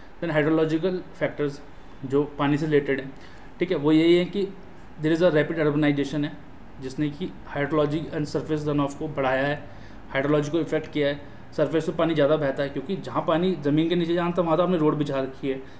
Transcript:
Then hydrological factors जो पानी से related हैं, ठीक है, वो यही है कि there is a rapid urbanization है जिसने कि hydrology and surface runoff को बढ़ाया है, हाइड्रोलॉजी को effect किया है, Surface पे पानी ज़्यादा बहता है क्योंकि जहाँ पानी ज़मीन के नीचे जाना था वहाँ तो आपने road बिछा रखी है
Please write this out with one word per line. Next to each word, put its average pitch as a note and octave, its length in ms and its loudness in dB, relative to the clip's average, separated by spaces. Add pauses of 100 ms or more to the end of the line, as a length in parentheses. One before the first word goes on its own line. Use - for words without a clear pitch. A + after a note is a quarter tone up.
(200)
Then E3+ 120 -4
hydrological D#3+ 720 2 (180)
factors C#3+ 420 -4 (440)
जो C3+ 180 2
पानी C#3+ 340 0
से D#3+ 80 -2
related C#3+ 360 2
हैं, C3+ 120 -10 (460)
ठीक F3+ 120 0
है, F3 60 2
वो D3 140 2
यही D#3+ 240 8
है F3+ 100 4
कि F#3+ 220 -2 (540)
there D#3 180 2
is F3 120 6
a D3 40 4
rapid D#3 240 2
urbanization D3 640 2
है D3 80 -4 (500)
जिसने C#3+ 280 -2
कि D#3+ 200 -6 (280)
hydrology D3 440 2 (120)
and D#3 220 -2
surface D3 340 -2
runoff C#3+ 240 0
को D#3+ 140 -6
बढ़ाया C3+ 400 0
है, D3 280 -6 (340)
हाइड्रोलॉजी C#3+ 420 2
को E3+ 80 2
effect D3+ 320 -2
किया D3 160 0
है, C#3+ 140 -2 (360)
Surface D#3 280 2
पे F3 60 -2
पानी E3 220 0
ज़्यादा D3+ 240 4
बहता C#3 260 0
है C#3 60 -2
क्योंकि C#3+ 260 -4
जहाँ C3+ 320 -4
पानी F3 360 4
ज़मीन D#3 260 4
के F3+ 60 2
नीचे E3+ 180 2
जाना F3 240 2
था F#3 40 6
वहाँ E3 160 2
तो F3+ 60 6
आपने F3+ 140 4
road D3+ 180 4
बिछा C#3+ 240 -2
रखी C3+ 300 -4
है C3+ 120 -4 (180)